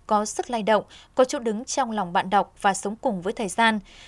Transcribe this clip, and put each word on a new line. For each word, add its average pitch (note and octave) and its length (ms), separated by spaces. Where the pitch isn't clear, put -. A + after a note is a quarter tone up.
có G#3 180
sức - 260
lay A3+ 120
động, G#3 220
có B3+ 100
chỗ C#4+ 140
đứng A3+ 260
trong B3+ 260
lòng F#3+ 220
bạn F#3 180
đọc G3 300
và G3 140
sống G#3 220
cùng F3+ 260
với G3 100
thời A3 160
gian, A3 320